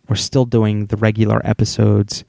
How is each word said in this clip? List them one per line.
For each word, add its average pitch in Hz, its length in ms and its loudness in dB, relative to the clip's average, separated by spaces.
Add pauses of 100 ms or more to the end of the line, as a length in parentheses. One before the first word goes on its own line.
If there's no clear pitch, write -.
we're 101 80 -2
still - 280 0
doing 107 420 0
the 101 120 -4
regular 110 460 0
episodes, 107 840 0